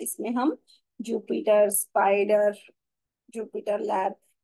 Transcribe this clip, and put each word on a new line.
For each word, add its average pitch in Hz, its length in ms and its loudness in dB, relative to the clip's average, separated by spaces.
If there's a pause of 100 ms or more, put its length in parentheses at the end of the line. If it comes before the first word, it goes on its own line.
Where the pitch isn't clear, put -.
इसमें 214 340 -8
हम 277 220 -2 (420)
Jupyter, 208 680 2
Spider, 202 840 2 (840)
Jupyter 208 500 -6
Lab 190 280 -2 (300)